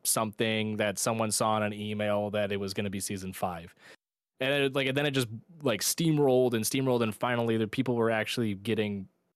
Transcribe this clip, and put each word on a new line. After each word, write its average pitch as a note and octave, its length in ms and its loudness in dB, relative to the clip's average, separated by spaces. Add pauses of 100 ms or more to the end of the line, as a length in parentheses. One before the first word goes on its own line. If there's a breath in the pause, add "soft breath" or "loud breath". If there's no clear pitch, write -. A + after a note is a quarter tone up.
something A2 720 0
that G#2 220 0
someone A2+ 320 0
saw G#2+ 260 2
in G#2+ 60 2
an G#2 100 -2
email G#2 580 -2
that G#2 200 0
it G2+ 80 -2
was G2 140 -4
gonna G2+ 160 -4
be F#2+ 100 -6
season F#2 340 -6
five. E2+ 400 -6 (680 loud breath)
And C3 100 0 (140)
it, C3+ 100 -2
like, C#3 120 2
and C3 100 0
then D3 80 2
it D3 60 0
just, C3+ 160 0 (340)
like, A#2+ 200 0
steamrolled C3+ 720 4
and A2 120 0
steamrolled, C3 360 0
and A2 140 0
finally A#2+ 420 0
the A2 100 0
people B2 280 -2
were A2+ 160 2
actually A2 440 0
getting G#2 520 -2 (280)